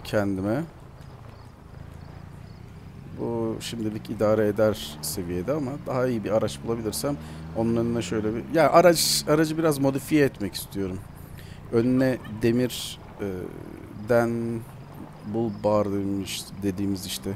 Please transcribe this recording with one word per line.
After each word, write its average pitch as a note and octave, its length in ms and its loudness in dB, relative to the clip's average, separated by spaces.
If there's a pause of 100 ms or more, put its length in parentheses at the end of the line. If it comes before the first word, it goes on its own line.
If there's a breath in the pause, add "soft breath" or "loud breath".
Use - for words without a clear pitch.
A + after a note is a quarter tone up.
kendime, G#2 600 0 (2500)
bu A#2 400 -2
şimdilik A2 500 -6
idare G#2+ 380 4
eder G#2 540 2
seviyede F2+ 500 -2
ama C#3+ 180 -2 (160)
daha B2+ 200 0
iyi A2+ 180 0
bir F#2+ 60 -2
araç G#2+ 340 2
bulabilirsem A#2 520 -2 (400 loud breath)
onun A#2 200 2
önüne A#2 260 2
şöyle A2 320 0
bir, A#2+ 80 -4 (120)
ya D#3 180 8
araç, E3+ 560 8
aracı D#3 300 4
biraz D#3 200 4
modifiye C#3 460 4
etmek G2+ 300 0
istiyorum. F#2+ 440 -4 (760 loud breath)
Önüne B2+ 460 4 (240)
demir, A#2+ 560 2 (220)
e, G2+ 60 -2 (840)
den A#2 520 2 (720)
bull A2+ 160 0 (140)
bar G#2 280 4
demiş, G2 500 -2 (200)
dediğimiz G2 440 0
işte. - 280 -6